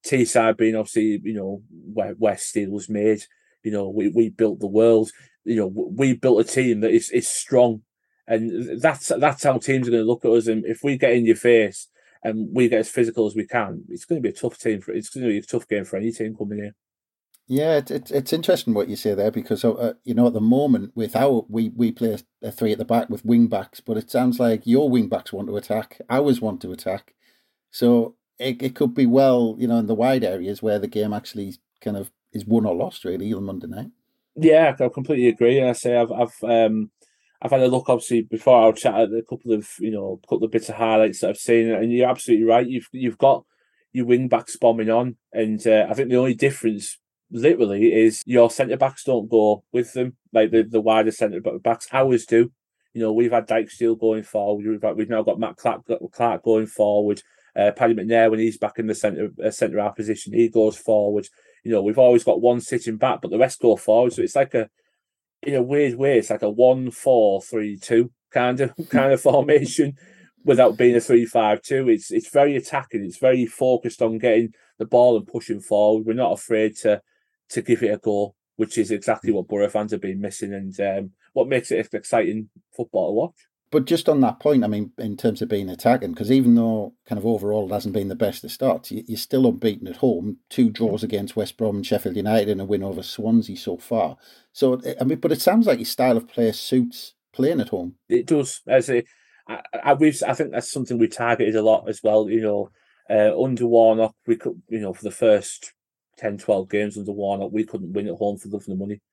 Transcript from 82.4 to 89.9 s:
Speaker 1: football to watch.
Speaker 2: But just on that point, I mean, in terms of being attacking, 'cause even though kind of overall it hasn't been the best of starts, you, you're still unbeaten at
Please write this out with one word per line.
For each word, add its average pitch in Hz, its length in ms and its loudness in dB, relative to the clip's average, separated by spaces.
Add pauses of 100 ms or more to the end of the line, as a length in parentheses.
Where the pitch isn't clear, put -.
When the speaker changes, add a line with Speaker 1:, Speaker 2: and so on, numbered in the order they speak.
Speaker 1:
football 95 340 -4
to 101 40 -4
watch. 143 220 -4 (360)
Speaker 2:
But 139 140 0
just 165 240 0
on 147 120 2
that 117 180 0
point, 143 240 2
I 104 40 -2
mean, 104 300 -4
in 104 180 -6
terms 110 260 -2
of - 80 -6
being 98 200 -2
attacking, 113 460 -2
'cause 107 160 -4
even 123 240 6
though 113 400 0 (100)
kind 107 140 -8
of 98 60 -8
overall 104 420 -2
it 98 60 -6
hasn't 98 200 -6
been 98 140 -4
the 92 80 -6
best 98 280 -4
of - 80 -14
starts, 123 400 -4
you, 110 160 -10
you're 110 100 -8
still 131 280 0
unbeaten 107 420 -2
at 87 100 -14